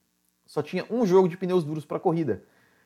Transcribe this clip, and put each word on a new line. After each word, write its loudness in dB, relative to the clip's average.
Só -6
tinha -6
um -2
jogo 6
de -8
pneus 0
duros -6
pra -6
corrida. -2